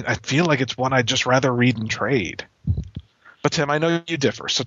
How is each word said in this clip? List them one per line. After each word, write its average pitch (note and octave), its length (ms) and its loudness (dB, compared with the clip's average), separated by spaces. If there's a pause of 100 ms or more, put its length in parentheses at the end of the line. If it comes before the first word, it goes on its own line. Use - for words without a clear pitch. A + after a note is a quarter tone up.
I A#2+ 80 0
feel D3+ 300 0
like D3 160 2
it's B2 160 -4
one B2+ 160 -2
I'd B2+ 120 4
just B2 220 -2
rather B2+ 260 4
read A#2+ 240 4
and A2 120 -6
trade. A2+ 540 -2 (1000)
But D3 100 2
Tim, C#3+ 160 0
I D3 80 2
know E3+ 300 2
you E3 100 -4
differ, B2+ 320 -2
so - 180 -2